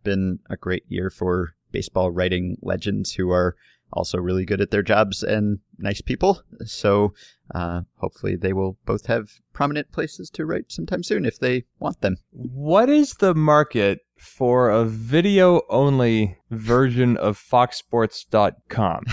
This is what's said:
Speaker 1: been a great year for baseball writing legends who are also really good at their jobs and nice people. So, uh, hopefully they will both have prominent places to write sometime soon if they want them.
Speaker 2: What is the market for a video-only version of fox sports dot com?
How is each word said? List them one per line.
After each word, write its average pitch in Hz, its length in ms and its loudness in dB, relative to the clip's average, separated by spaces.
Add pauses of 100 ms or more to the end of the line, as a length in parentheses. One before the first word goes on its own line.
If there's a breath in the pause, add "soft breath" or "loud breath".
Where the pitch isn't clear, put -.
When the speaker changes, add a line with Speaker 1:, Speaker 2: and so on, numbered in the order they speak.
Speaker 1:
been 95 340 -2 (100)
a 98 80 -8
great - 300 -6
year 92 240 -6
for 90 440 -4 (180)
baseball 92 400 -2
writing 90 500 -2
legends 95 520 -6
who 90 180 -2
are 90 240 2 (340 soft breath)
also 90 280 -4
really 92 260 -2
good 98 160 -2
at 98 100 -2
their 101 120 2
jobs 104 400 2
and 104 360 0 (200)
nice 101 240 -6
people. 185 400 -2 (240)
So, 104 480 0 (400 soft breath)
uh, 87 260 -6 (160)
hopefully 98 400 -6
they 95 160 -2
will 95 320 -4
both 107 220 -6
have 117 240 -4 (240)
prominent 143 380 -4
places - 360 -8
to - 160 -10
write 165 260 -8
sometime 175 320 -8
soon 202 220 -4
if 113 140 -6
they 127 260 -2 (140)
want - 240 -8
them. 95 160 -2 (120)
Speaker 2:
What 147 600 0
is 294 240 2
the 185 200 2
market 147 640 2 (180)
for 123 500 0
a 113 160 4 (640)
video-only 123 880 2 (140)
version 120 640 2
of 101 200 0
fox - 420 0
sports - 520 -2
dot 104 240 2 (140)
com? 98 440 -2